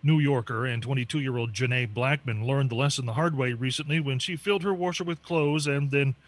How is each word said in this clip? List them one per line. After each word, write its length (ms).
New 140
Yorker 480
and 160
twenty-two-year-old 720
Janae 400
Blackman 540
learned 240
the 40
lesson 300
the 80
hard 240
way 160
recently 460
when 180
she 180
filled 280
her 100
washer 300
with 180
clothes 460
and 240
then 240